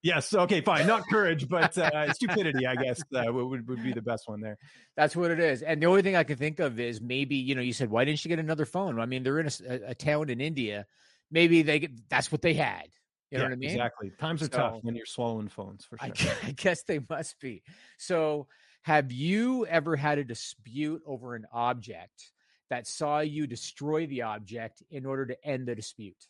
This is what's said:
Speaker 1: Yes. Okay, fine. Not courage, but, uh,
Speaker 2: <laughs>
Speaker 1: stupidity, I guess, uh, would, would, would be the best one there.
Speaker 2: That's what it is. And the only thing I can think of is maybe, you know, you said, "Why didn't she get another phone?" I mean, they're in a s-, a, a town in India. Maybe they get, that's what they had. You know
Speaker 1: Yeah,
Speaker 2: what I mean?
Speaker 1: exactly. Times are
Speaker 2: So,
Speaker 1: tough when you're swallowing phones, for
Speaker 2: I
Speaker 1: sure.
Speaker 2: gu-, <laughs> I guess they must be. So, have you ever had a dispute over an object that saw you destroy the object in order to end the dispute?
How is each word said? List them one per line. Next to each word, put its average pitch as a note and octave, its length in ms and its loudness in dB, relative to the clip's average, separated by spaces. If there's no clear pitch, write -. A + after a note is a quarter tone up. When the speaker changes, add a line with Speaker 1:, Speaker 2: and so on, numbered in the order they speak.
Speaker 1:
Yes. D#3+ 300 2
Okay, F3+ 280 4
fine. D#3+ 260 4
Not A3 240 4
courage, E3 360 4
but, F#3 300 2
uh, D3+ 360 2
Speaker 2:
<laughs> - 0 -
Speaker 1:
stupidity, D#3+ 520 0
I B2+ 100 0
guess, B2+ 280 -2
uh, A#2 160 0
would, B2 140 0
would, B2 240 -6
would A#2 140 -6
be B2 100 -2
the A#2 80 -4
best A2+ 260 -4
one G#2+ 140 -8
there. G#2+ 160 -8
Speaker 2:
That's D3+ 180 4
what E3+ 140 2
it E3 100 2
is. C#3+ 220 2
And D3+ 180 -2
the D#3 60 2
only F#3+ 160 8
thing F#3+ 140 2
I E3 80 6
can C#3+ 140 -2
think D3+ 220 -2
of B2+ 200 0
is A#2+ 200 -4
maybe, C3 360 -2
you C3 180 0
know, B2+ 80 0
you B2 100 0
said, A2+ 200 -2
"Why C3+ 120 4
didn't D3+ 140 2
she - 100 -8
get D#3+ 120 0
another D#3 260 0
phone?" F3+ 340 -4
I A#2 60 -2
mean, B2+ 160 -4
they're C3 180 0
in D#3+ 60 0
a C#3+ 80 -2
s-, - 80 -10
a, B2 280 -8
a B2 40 -6
town D3+ 380 0
in A#2+ 100 -2
India. A#2 460 -4
Maybe E3 320 8
they D3+ 160 4
get, C3+ 320 -6
that's C3+ 220 0
what D3 100 0
they E3 140 4
had. G#2+ 320 -2
You C3+ 80 -4
know B2+ 60 0
Speaker 1:
Yeah, B2 60 0
Speaker 2:
what B2+ 40 -4
I - 40 -4
mean? C3+ 120 -4
Speaker 1:
exactly. A#2 500 -2
Times D#3 220 -2
are D#3 40 -2
Speaker 2:
So, B2+ 120 -2
Speaker 1:
tough A2+ 240 0
when A#2 140 -4
you're A2+ 100 -10
swallowing A2+ 440 -4
phones, G2 360 -14
for A#2 160 -18
Speaker 2:
I C3+ 140 -8
Speaker 1:
sure. F3+ 180 2
Speaker 2:
gu-, - 60 -4
<laughs> - 80 -8
I - 60 -6
guess F3 280 0
they D#3+ 260 -2
must D#3+ 320 -8
be. A#2+ 220 -12
So, D#3 480 0
have D3 300 4
you G#3 560 2
ever D#3+ 280 2
had D3 220 2
a C#3+ 60 -2
dispute C3 800 -8
over B2 300 -10
an A2 180 -12
object A#2 800 -4
that A#2+ 160 -4
saw D3+ 320 0
you D3+ 260 -2
destroy D3 640 -4
the B2+ 160 -6
object G#2+ 640 -8
in C3+ 160 -10
order C3+ 220 -4
to - 180 -10
end C3 220 -4
the A#2+ 80 -2
dispute? G#2+ 540 -14